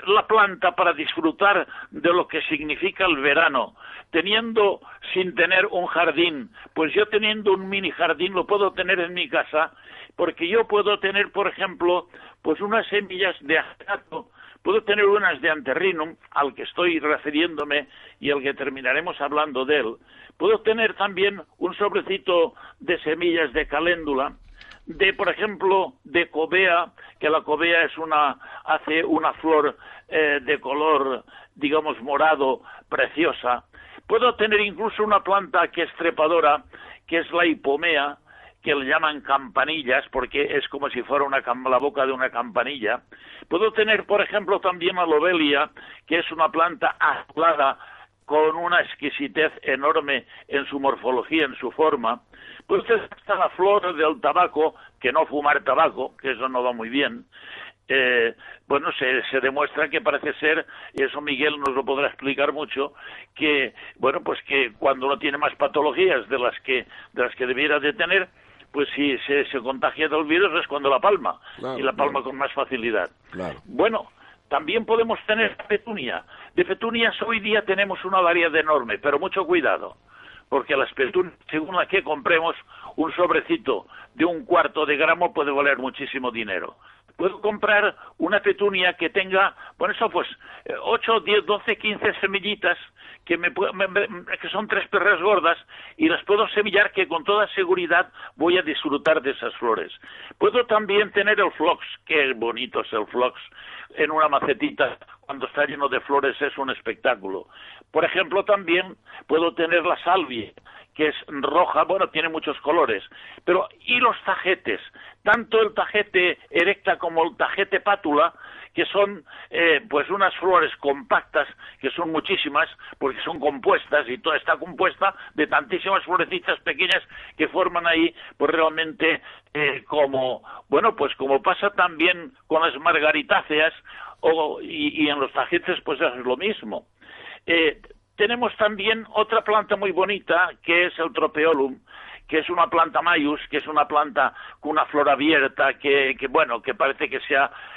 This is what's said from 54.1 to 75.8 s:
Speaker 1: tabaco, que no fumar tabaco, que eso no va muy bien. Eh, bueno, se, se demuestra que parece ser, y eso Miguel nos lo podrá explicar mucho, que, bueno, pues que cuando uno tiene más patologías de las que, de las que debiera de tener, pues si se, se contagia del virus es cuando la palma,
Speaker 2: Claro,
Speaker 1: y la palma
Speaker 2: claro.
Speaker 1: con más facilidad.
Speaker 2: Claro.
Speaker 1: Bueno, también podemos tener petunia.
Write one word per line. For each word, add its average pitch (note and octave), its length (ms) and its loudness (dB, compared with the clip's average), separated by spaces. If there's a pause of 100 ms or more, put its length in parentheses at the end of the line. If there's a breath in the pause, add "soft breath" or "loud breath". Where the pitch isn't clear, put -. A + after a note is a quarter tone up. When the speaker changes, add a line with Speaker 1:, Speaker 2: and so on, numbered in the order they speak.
Speaker 1:
tabaco, D3+ 540 2 (260 loud breath)
que B2 120 0
no D#3 160 2
fumar D3 360 0
tabaco, C3+ 540 0
que C3+ 140 -6
eso B2 180 -4
no B2+ 140 -2
va B2 100 0
muy A2+ 160 -10
bien. B2 360 -2 (640 loud breath)
Eh, B2 460 2 (340 loud breath)
bueno, D3 260 0
se, C3 360 0
se C3+ 120 0
demuestra C#3+ 480 -2
que D3+ 120 -2
parece C#3+ 380 -2
ser, D#3 260 0 (300 loud breath)
y C3+ 80 -2
eso C3+ 180 -4
Miguel D3 380 -2
nos C3+ 160 -2
lo C3 100 -2
podrá C3+ 220 0
explicar C#3 440 -2
mucho, C#3+ 440 -6 (400 loud breath)
que, D3 400 0 (220 loud breath)
bueno, C#3 260 0
pues - 240 -6
que C3 320 0
cuando C3+ 260 0
uno C#3 140 0
tiene C#3+ 180 -2
más D3+ 160 -2
patologías C#3+ 760 0
de B2+ 120 -2
las B2 220 -2
que, B2+ 260 -2 (260 loud breath)
de - 80 -2
las B2 140 -2
que B2+ 100 -4
debiera C#3+ 340 0
de C#3+ 140 0
tener, F3+ 340 0 (440 soft breath)
pues C#3+ 240 -2
si C#3 240 0
se, C#3+ 260 0
se C3+ 140 -6
contagia C3 500 -2
del D#3 140 0
virus E3 360 0
es - 80 -4
cuando C#3+ 220 -2
la C3 100 4
palma, E3+ 400 0 (180 loud breath)
Speaker 2:
Claro, B2+ 200 -8
Speaker 1:
y C3+ 60 -6
la C3 100 0
palma C#3 200 0
Speaker 2:
claro. C3 120 -4
Speaker 1:
con C3 120 -10
más C3+ 160 -4
facilidad. A2+ 580 -2 (180)
Speaker 2:
Claro. F2+ 360 -10
Speaker 1:
Bueno, G3+ 440 -2 (400 loud breath)
también D#3+ 360 -2
podemos A3+ 420 0
tener G#3+ 280 0 (120)
petunia. F3 560 -6 (320 loud breath)